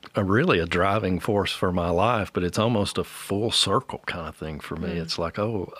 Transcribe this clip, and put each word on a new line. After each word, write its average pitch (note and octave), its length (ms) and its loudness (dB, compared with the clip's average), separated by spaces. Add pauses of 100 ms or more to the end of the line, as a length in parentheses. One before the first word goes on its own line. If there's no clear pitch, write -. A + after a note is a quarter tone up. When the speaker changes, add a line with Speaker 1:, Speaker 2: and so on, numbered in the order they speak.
(160)
Speaker 1:
a, G#2+ 80 2
really A2 360 4
a E2 60 2
driving F#2 540 2
force G2+ 320 2
for F#2 200 0
my F2 180 0
life, G2+ 440 2
but F#2 100 0
it's F2 140 0
almost A2 400 2
a F2+ 60 -2
full G#2 480 -4
circle - 540 0
kind E2+ 220 -6
of D2 80 -10
thing D#2 240 -8
for - 180 -8
me. F#2 120 -4
Speaker 2:
Mm. E2+ 120 -4
Speaker 1:
It's E2 180 -6
like, E2 180 -4
"Oh, G#2 420 -2